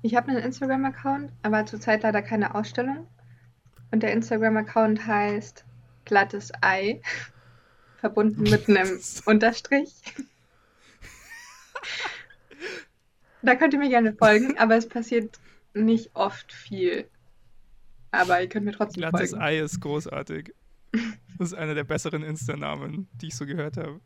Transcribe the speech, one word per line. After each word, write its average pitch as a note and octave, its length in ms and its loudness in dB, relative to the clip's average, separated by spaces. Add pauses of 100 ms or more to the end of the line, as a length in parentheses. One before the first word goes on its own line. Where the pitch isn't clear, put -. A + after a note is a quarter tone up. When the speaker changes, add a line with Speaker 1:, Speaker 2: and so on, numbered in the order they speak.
Speaker 1:
ich A3+ 120 2
hab A#3+ 120 2
einen B3+ 100 0
Instagram-Account, C4+ 920 -4 (120)
aber G#3+ 240 2
zurzeit G#3+ 360 -2
leider G#3+ 200 2
keine G#3 340 -2
Ausstellung. C4 500 -4 (840)
Und A3 100 2
der G#3 100 0
Instagram-Account A3 920 2
heißt G#3 580 -2 (420)
Glattes G3+ 440 0 (100)
Ei, G3 400 0 (520)
<laughs> - 460 -20
verbunden G#3+ 440 0
mit G#3 260 6
einem F#3+ 300 4 (140)
Speaker 2:
<laughs> - 140 -8
Speaker 1:
Unterstrich. A3+ 680 4 (3500)
Da B3 140 6
könnt C#4+ 180 4
ihr C#4 60 2
mir C#4+ 80 2
gerne A#3 260 4
folgen, A3+ 440 6
aber A3+ 180 6
es A3+ 120 0
passiert A#3 500 -4 (360)
nicht A3 400 2
oft - 380 -4
viel. F#3 560 -4 (1040)
Aber F3+ 280 4
ihr F#3 80 -4
könnt G3+ 180 -6
mir G#3 60 -4
trotzdem G3+ 300 -4
Speaker 2:
Glattes F3 280 0
Speaker 1:
folgen. - 140 -6
Speaker 2:
Ei D#3 140 0
ist D#3 220 -4
großartig. D3 760 -8 (840)
Das F3 140 -4
ist - 20 -14
einer D#3 200 -6
der D3 100 -4
besseren D3+ 380 -4
Insta-Namen, D3 920 -8
die D#3+ 140 -12
ich - 80 -12
so C#3+ 100 -8
gehört D3+ 300 -8
habe. D#3+ 300 -10